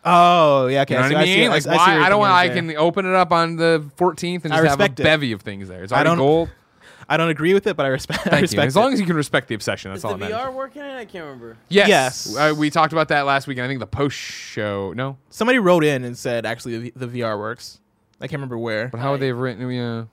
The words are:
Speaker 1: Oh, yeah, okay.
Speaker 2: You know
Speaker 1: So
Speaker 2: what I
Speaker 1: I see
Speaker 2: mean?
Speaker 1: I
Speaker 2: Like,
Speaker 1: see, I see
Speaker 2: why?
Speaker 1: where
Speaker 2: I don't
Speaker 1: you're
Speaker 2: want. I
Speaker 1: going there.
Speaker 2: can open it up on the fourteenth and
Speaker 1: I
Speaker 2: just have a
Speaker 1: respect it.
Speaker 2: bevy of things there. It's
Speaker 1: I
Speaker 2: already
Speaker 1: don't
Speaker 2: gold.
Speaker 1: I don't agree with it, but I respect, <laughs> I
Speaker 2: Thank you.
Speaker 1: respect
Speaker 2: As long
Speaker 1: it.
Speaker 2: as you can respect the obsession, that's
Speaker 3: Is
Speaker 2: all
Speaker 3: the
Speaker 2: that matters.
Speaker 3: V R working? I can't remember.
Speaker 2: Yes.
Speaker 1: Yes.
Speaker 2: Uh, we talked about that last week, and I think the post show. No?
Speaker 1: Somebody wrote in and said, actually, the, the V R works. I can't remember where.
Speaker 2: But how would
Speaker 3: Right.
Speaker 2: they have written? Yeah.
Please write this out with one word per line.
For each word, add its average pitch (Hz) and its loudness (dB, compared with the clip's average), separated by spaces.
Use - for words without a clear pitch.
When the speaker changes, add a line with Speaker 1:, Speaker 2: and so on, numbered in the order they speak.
Speaker 1:
Oh, 170 6
yeah, 135 2
okay. 135 0
Speaker 2:
You 127 2
know 131 4
Speaker 1:
So 147 2
Speaker 2:
what 151 2
I 156 4
Speaker 1:
I - 4
see 185 2
Speaker 2:
mean? 226 4
Speaker 1:
I 208 2
Speaker 2:
Like, 151 0
Speaker 1:
see, 131 -6
I - 2
see 160 4
Speaker 2:
why? 175 6
Speaker 1:
where 165 2
Speaker 2:
I 180 4
don't - 4
Speaker 1:
you're 208 4
Speaker 2:
want. 202 4
I 180 6
Speaker 1:
going 175 -2
there. 156 -6
Speaker 2:
can 151 2
open 185 0
it 185 0
up 180 4
on 165 2
the 160 0
fourteenth 175 -2
and 156 -2
Speaker 1:
I 160 2
Speaker 2:
just 160 6
have 139 0
a - 4
Speaker 1:
respect 147 -2
it. - 0
Speaker 2:
bevy 151 2
of 101 -8
things 98 -12
there. 90 -14
It's 101 -6
Speaker 1:
I 120 2
Speaker 2:
already 147 4
Speaker 1:
don't 170 2
Speaker 2:
gold. 160 2
Speaker 1:
I 147 2
don't 165 0
agree 160 0
with 196 2
it, 175 -2
but 139 0
I - 0
respect, 131 -4
<laughs> - -8
I 175 -2
Speaker 2:
Thank - 4
you. 190 4
Speaker 1:
respect 151 0
Speaker 2:
As 135 -2
long 247 4
Speaker 1:
it. 262 -2
Speaker 2:
as 220 0
you 180 -2
can 170 -2
respect 147 -2
the 113 -4
obsession, 98 -8
that's 95 -10
Speaker 3:
Is - -10
Speaker 2:
all 104 -4
Speaker 3:
the 92 -6
Speaker 2:
that 98 -8
matters. 220 -8
Speaker 3:
V 254 -8
R 262 -10
working? 269 -12
I 262 -14
can't 175 -14
remember. 117 -18
Speaker 2:
Yes. 196 4
Speaker 1:
Yes. 131 0
Speaker 2:
Uh, 151 2
we 151 0
talked 156 0
about 156 0
that 143 0
last 139 0
week, 127 -8
and 123 -4
I 127 -4
think 135 -6
the 107 -8
post 139 -4
show. 101 -8
No? 131 -8
Speaker 1:
Somebody 254 0
wrote 180 4
in 135 0
and 120 -10
said, 117 -4
actually, 117 -8
the, 120 -12
the 123 -10
V 120 -8
R 110 -2
works. 107 -12
I 139 -12
can't 160 -10
remember 127 -8
where. 113 -4
Speaker 2:
But 117 -10
how 135 -2
would 143 0
Speaker 3:
Right. 135 -4
Speaker 2:
they 135 -2
have 120 -4
written? 123 -6
Yeah. 117 -6